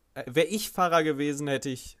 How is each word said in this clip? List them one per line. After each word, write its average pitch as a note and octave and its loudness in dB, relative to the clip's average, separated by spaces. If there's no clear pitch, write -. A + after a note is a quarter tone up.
äh, C#3 -10
wär D#3 2
ich G#3 -4
Pfarrer E3+ 4
gewesen, D3 0
hätte C3+ -2
ich - -10